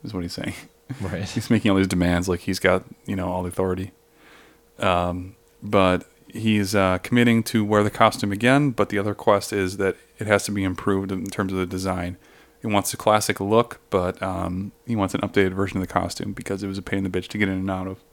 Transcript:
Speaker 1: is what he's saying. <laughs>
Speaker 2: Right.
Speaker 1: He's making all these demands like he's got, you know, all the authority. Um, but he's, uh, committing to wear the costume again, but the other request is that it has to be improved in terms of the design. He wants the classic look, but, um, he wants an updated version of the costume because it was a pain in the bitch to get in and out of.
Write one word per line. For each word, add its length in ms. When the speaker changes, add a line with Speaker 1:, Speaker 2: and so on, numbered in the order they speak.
Speaker 1:
is 80
what 100
he's 120
saying. 240
<laughs> 60
Speaker 2:
Right. 220
Speaker 1:
He's 280
making 200
all 60
these 100
demands 420
like 120
he's 180
got, 240
you 80
know, 160
all 140
the 40
authority. 440
Um, 560
but 400
he's, 480
uh, 240
committing 460
to 200
wear 200
the 80
costume 400
again, 400
but 160
the 100
other 120
request 420
is 240
that 180
it 80
has 200
to 40
be 140
improved 480
in 140
terms 260
of 80
the 60
design. 500
He 60
wants 240
the 60
classic 420
look, 400
but, 300
um, 520
he 120
wants 180
an 60
updated 320
version 280
of 60
the 60
costume 400
because 320
it 20
was 100
a 60
pain 220
in 40
the 120
bitch 80
to 100
get 100
in 100
and 120
out 160
of. 140